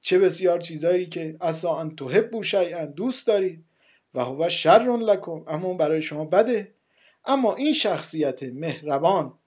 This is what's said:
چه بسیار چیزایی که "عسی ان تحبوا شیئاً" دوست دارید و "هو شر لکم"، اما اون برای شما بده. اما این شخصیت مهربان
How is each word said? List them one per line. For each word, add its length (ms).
چه 180
بسیار 400
چیزایی 460
که 360
"عسی 260
ان 280
تحبوا 460
شیئاً" 440
دوست 420
دارید 380
و 120
"هو 240
شر 480
لکم"، 500
اما 200
اون 100
برای 240
شما 240
بده. 480
اما 300
این 180
شخصیت 720
مهربان 920